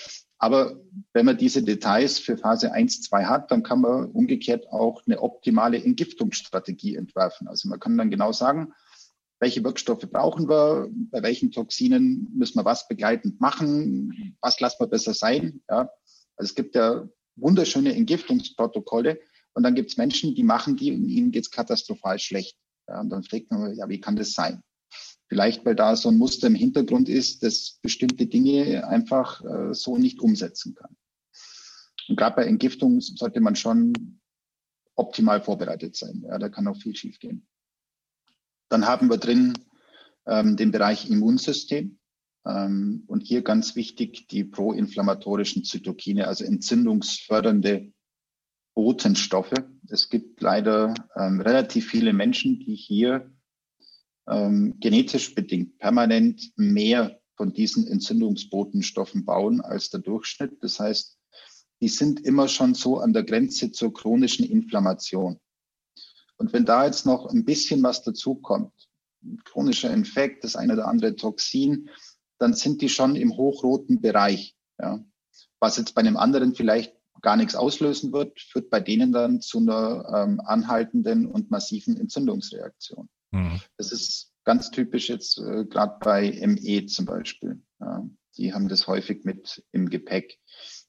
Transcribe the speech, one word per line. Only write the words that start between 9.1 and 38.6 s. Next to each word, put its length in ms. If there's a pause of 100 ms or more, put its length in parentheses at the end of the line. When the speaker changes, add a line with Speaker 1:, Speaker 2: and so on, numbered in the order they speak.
Speaker 1:
welche 240
Wirkstoffe 480
brauchen 380
wir, 400 (220)
bei 120
welchen 280
Toxinen 840
müssen 240
wir 80
was 240
begleitend 500
machen, 1040
was 180
lassen 220
wir 60
besser 260
sein. 560
Ja? 200 (460)
Also 140
es 60
gibt 200
ja 320 (300)
wunderschöne 580
Entgiftungsprotokolle 1200 (340)
und 100
dann 120
gibt's 200
Menschen, 400
die 80
machen 320
die 160
und 160
ihnen 240
geht's 200
katastrophal 680
schlecht. 380 (320)
Ja? 100
Und 100
dann 140
fragt 260
man, 280
ja, 100
wie 140
kann 160
das 160
sein? 280 (680)
Vielleicht, 360
weil 100
da 200
so 140
ein 80
Muster 280
im 80
Hintergrund 560
ist, 320
dass 400
bestimmte 460
Dinge 600
einfach, 560
äh, 300
so 240
nicht 220
umsetzen 560
kann. 200 (1120)
Und 100
grad 180
bei 100
Entgiftung 560
sollte 400
man 140
schon 640 (760)
optimal 460
vorbereitet 540
sein. 320
Ja, 100
da 120
kann 180
auch 100
viel 180
schiefgehen. 520 (1200)